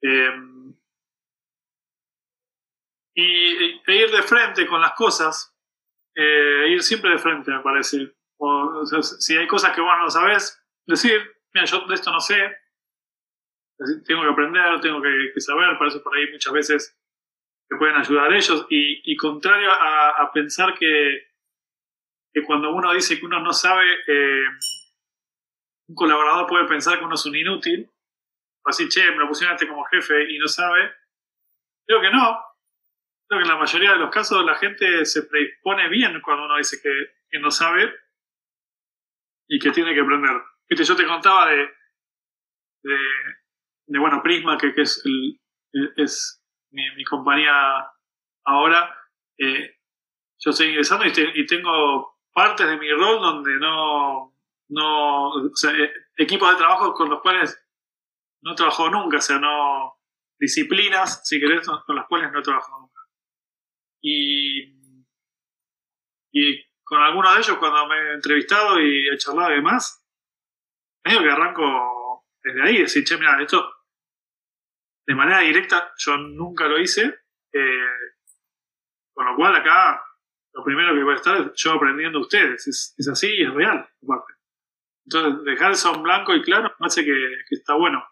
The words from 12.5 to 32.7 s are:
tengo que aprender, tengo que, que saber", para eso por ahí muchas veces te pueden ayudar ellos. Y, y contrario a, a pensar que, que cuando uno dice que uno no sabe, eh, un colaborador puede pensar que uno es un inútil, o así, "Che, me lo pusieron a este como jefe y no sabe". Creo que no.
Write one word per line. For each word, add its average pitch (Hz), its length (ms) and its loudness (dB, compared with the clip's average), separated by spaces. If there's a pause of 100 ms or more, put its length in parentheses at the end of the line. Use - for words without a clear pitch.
tengo 165 180 -2
que 151 80 2
aprender, 165 500 2
tengo 151 200 -2
que, 139 320 0
que - 80 -6
saber", 165 380 0
para 147 120 0
eso 143 120 -10
por 139 140 -4
ahí 147 160 -2
muchas 143 200 -6
veces 147 480 -2 (680)
te - 80 -6
pueden 151 180 0
ayudar 147 380 2
ellos. 175 360 0
Y, 147 440 -2
y 143 40 -4
contrario 190 540 0
a, 156 400 4
a 147 220 0
pensar 151 460 -2
que, 147 500 0 (1040)
que 147 120 -2
cuando 151 280 -2
uno 180 200 0
dice 180 260 0
que 175 80 -14
uno 170 140 -2
no 170 120 -4
sabe, 185 320 2 (220)
eh, 139 380 2 (1400)
un 165 60 -20
colaborador 156 520 2
puede 175 200 2
pensar 160 320 0
que 170 60 -8
uno 160 120 -6
es 147 100 -6
un 147 80 -8
inútil, 175 560 -4 (720)
o - 40 -2
así, 156 200 -2
"Che, 185 220 4
me 160 80 -4
lo 147 100 0
pusieron 175 240 -2
a 170 40 -4
este 175 100 -4
como 147 200 -10
jefe 151 460 0
y 147 60 -8
no 151 80 -2
sabe". 180 480 0 (920)
Creo 220 160 4
que 190 100 2
no. 226 340 2 (840)